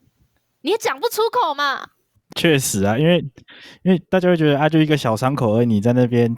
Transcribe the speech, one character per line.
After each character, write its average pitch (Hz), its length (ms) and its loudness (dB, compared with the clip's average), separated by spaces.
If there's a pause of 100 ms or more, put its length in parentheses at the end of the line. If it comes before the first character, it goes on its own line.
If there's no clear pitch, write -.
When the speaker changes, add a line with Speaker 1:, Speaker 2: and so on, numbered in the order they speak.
(600)
Speaker 1:
你 294 100 -4
也 440 60 0
讲 285 220 -6
不 403 80 -4
出 440 220 -4
口 427 240 -2
嘛。 277 360 -6 (460)
Speaker 2:
确 160 220 2
实 107 260 -4
啊， 104 140 0
因 151 80 0
为， 170 140 2 (640)
因 185 80 2
为 180 80 2 (100)
大 190 100 0
家 180 100 0
会 175 80 2
觉 156 140 2
得 143 60 2
：“啊， 151 100 2
就 156 120 2
一 156 60 4
个 151 120 0
小 120 180 -2
伤 131 200 -2
口 113 220 0
而 120 60 2
已， - 40 2
你 107 140 0
在 120 120 2
那 123 140 2
边 117 300 0